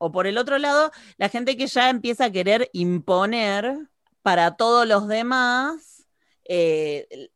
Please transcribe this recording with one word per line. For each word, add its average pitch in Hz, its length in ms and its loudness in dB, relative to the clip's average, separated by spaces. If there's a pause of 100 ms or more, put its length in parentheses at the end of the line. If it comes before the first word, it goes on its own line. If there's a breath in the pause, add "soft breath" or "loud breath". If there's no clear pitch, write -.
O 165 100 -4
por 180 160 -2
el 202 120 -2
otro 277 200 -2
lado, 294 320 2 (280 soft breath)
la 202 100 0
gente 240 280 -2
que 254 120 -4
ya 254 200 4
empieza 240 360 0
a 220 80 -2
querer 202 400 0
imponer 196 1080 -2 (440)
para 175 340 2
todos 233 320 2
los 208 180 2
demás, 247 1000 -2 (400)
eh, 156 880 -2